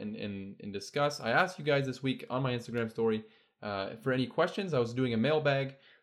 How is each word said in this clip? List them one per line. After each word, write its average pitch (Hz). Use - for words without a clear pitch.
and, 104
and, 98
and 104
discuss. 143
I 113
asked 180
you 151
guys 143
this 131
week 131
on 131
my 131
Instagram 117
story, 113
uh, 101
for 135
any 127
questions. 170
I 131
was 117
doing 123
a 113
mailbag, 139